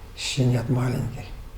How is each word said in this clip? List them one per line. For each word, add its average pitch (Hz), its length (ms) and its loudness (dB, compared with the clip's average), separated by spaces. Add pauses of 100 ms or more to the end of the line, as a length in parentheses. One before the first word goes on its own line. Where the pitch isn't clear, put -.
(160)
щенят 123 540 2
маленьких. 123 560 0 (320)